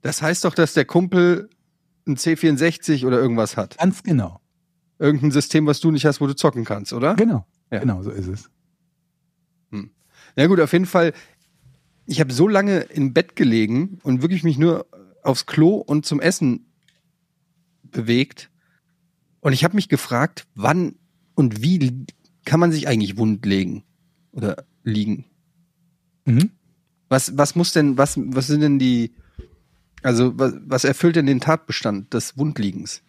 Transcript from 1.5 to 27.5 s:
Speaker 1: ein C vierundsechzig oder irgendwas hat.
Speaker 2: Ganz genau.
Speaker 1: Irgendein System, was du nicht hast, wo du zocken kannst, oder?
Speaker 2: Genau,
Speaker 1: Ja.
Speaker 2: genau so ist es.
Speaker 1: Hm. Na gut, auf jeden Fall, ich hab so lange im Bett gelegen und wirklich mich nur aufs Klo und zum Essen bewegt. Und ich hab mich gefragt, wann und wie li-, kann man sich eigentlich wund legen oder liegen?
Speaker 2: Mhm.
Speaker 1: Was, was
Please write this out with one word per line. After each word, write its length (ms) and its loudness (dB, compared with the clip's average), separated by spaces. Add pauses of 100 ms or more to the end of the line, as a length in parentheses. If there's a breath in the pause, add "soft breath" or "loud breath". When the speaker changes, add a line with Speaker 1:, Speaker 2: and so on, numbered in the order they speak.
Speaker 1:
ein 100 -2
C 200 0
vierundsechzig 720 0
oder 120 2
irgendwas 380 0
hat. 220 -8
Speaker 2:
Ganz 240 0
genau. 360 -2 (600)
Speaker 1:
Irgendein 320 2
System, 340 2
was 140 0
du 100 2
nicht 160 0
hast, 160 2
wo 60 0
du 80 -4
zocken 280 0
kannst, 300 -8
oder? 220 0
Speaker 2:
Genau, 320 0 (240)
Speaker 1:
Ja. 80 -4
Speaker 2:
genau 240 -2
so 80 -8
ist 160 -8
es. 240 -12 (1200)
Speaker 1:
Hm. 180 -12 (460 soft breath)
Na 100 4
gut, 140 4
auf 140 2
jeden 120 2
Fall, 280 2 (920 loud breath)
ich 160 -4
hab 100 0
so 160 2
lange 340 0
im 320 -4
Bett 220 0
gelegen 680 0
und 180 0
wirklich 220 -2
mich 160 0
nur 260 2 (380)
aufs 240 -2
Klo 300 4
und 280 -2
zum 160 -4
Essen 460 -2 (1120)
bewegt. 680 -4 (880)
Und 140 0
ich 100 0
hab 100 0
mich 160 -2
gefragt, 560 -2 (100)
wann 400 0 (400)
und 260 0
wie 160 2
li-, 280 -2 (400)
kann 140 2
man 120 4
sich 160 -4
eigentlich 300 -2
wund 280 0
legen 380 -2 (480)
oder 340 -8 (180)
liegen? 420 -4 (1000)
Speaker 2:
Mhm. 260 4 (580)
Speaker 1:
Was, 280 0
was 180 0